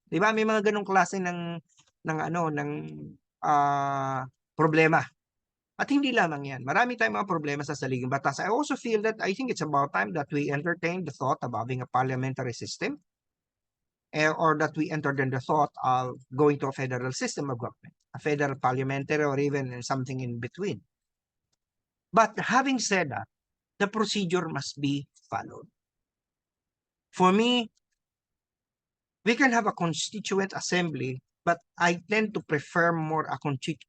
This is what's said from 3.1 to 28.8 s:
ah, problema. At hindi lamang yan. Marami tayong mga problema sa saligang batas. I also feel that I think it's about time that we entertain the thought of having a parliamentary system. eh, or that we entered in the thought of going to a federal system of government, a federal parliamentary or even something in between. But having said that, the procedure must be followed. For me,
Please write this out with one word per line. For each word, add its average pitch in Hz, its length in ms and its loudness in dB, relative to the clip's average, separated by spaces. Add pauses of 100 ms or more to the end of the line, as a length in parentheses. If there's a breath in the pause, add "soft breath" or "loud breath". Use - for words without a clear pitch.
ah, 139 800 2 (320)
problema. 160 480 6 (720)
At - 160 -2
hindi 285 160 4
lamang 165 320 2
yan. 135 240 -8
Marami 226 320 2
tayong 214 240 0
mga 196 80 -6
problema 147 320 -2
sa 143 160 -6
saligang 127 320 -4
batas. 139 320 0
I 185 80 -2
also 285 240 0
feel 226 320 0
that 220 160 0
I 180 80 0
think 226 240 -4
it's - 80 -6
about 143 320 0
time 202 240 0
that 139 160 -4
we 147 160 0
entertain 165 560 -2
the 139 80 -10
thought 135 240 -2
of 120 160 -6
having 123 320 -6
a - 20 -12
parliamentary 131 640 -2
system. 175 480 -6 (1120)
eh, 151 160 4
or 156 300 4
that 156 180 0
we 160 140 -2
entered 143 300 0
in 131 100 0
the 131 100 -2
thought 147 300 2 (140)
of 127 320 0 (180)
going 147 240 4
to 143 100 -4
a 120 40 -4
federal 127 400 -4
system 160 380 -4
of 120 80 -4
government, - 360 -12 (200)
a - 40 -10
federal 143 380 0
parliamentary 135 680 0
or 139 140 0
even 135 440 -2
something 131 380 -4
in 120 180 -6
between. 123 420 -8 (1300)
But 226 260 4
having 254 400 2
said 185 320 0
that, 104 180 -8 (500)
the 202 80 2
procedure 202 640 0
must 143 320 -8
be 143 260 -2 (240)
followed. - 380 -10 (1400)
For 185 200 6
me, 226 380 2 (1500)